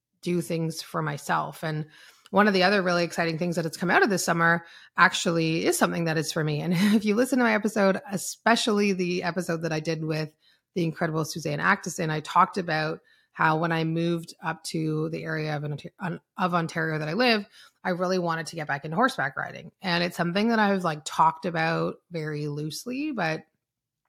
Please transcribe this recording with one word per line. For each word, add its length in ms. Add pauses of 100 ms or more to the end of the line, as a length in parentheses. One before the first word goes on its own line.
(200)
do 200
things 420
for 180
myself. 600
And 240 (480)
one 140
of 60
the 100
other 180
really 220
exciting 340
things 160
that 100
has 120
come 160
out 100
of 80
this 140
summer 400 (320)
actually 680
is 120
something 280
that 120
is 140
for 100
me. 200
And 120
<laughs> 20
if 280
you 100
listen 240
to 60
my 100
episode, 460 (100)
especially 840
the 300
episode 400
that 100
I 60
did 260
with 260 (440)
the 80
incredible 420
Suzanne 360
Actison, 500
I 80
talked 400
about 400 (360)
how 240
when 120
I 140
moved 580
up 220
to 460
the 120
area 340
of, 60
Ontar-, 560 (180)
of 180
Ontario 440
that 100
I 40
live, 340 (380)
I 60
really 280
wanted 280
to 100
get 100
back 180
into 120
horseback 400
riding. 340 (100)
And 220
it's 140
something 320
that 100
I've, 240
like, 220
talked 420
about 520 (120)
very 380
loosely, 640
but 300 (680)